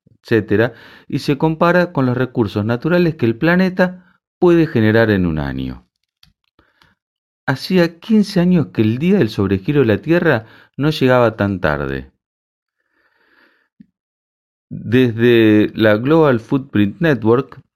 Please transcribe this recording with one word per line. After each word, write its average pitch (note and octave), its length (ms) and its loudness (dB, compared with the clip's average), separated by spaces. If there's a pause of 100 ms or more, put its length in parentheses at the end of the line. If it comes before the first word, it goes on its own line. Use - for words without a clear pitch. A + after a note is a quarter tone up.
(240)
etcétera, A2 500 -2 (340)
y C#3+ 120 -6
se - 180 -4
compara E3+ 540 0
con C3 160 -2
los B2 100 -2
recursos A2 480 -4
naturales D#3+ 500 -2
que F3 120 -2
el - 80 0
planeta F3+ 640 0 (400)
puede E3+ 280 4
generar A2 420 2
en F#2+ 160 2
un D#2+ 140 -2
año. C2 480 -8 (1600)
Hacía E3+ 560 -2
quince G3+ 400 0
años F3 320 2
que - 80 -2
el A2 160 0
Día F3+ 220 0
del A#2 100 2
Sobregiro G2 520 -2
de B2+ 40 2
la G2+ 140 0
Tierra D#3 480 -2 (280)
no C#3+ 140 -2
llegaba B2 480 2
tan G2+ 240 -4
tarde. C#2 500 -4 (2500)
Desde A2+ 1040 2
la G#2+ 220 2
Global C3+ 460 0
Footprint G#2+ 580 -2
Network B2+ 640 0 (140)